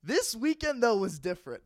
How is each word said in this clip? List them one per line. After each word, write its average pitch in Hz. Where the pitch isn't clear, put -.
This 262
weekend, 294
though, 233
was 185
different. 139